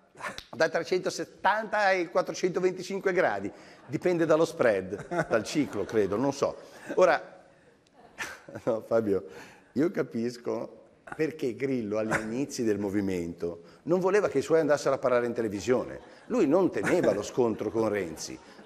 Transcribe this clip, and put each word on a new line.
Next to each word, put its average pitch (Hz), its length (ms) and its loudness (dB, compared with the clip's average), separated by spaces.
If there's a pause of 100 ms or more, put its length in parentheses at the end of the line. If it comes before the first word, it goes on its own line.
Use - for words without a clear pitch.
(520)
da 160 180 2
trecentosettanta 185 1120 -2
ai 190 300 2
quattrocentoventicinque 185 1040 -2
gradi. 107 380 0 (340)
Dipende 170 400 0
dallo 156 200 4
spread, 104 840 0
dal 110 160 2
ciclo, 110 420 -2
credo, 104 300 2
non 135 180 0
so. 80 240 -2 (380)
Ora, 170 260 4 (920)
<laughs> - 480 -14
no, 110 240 -2
Fabio, 107 380 2 (480)
io 160 180 2
capisco 120 960 -6 (300)
perché 139 400 -2
Grillo, 117 420 -2
agli 110 240 -2
inizi 123 420 -4
del 107 140 2
movimento, 92 840 -2 (220)
non 175 160 2
voleva 185 300 2
che 139 100 0
i - 20 0
suoi 160 180 2
andassero 143 360 2
a - 20 -2
parlare 123 280 2
in 117 80 -2
televisione. 101 640 -2 (280)
Lui 208 200 2
non 165 220 4
temeva 117 440 2
lo 98 100 -2
scontro 107 480 0
con 110 180 2
Renzi, 82 480 -4 (280)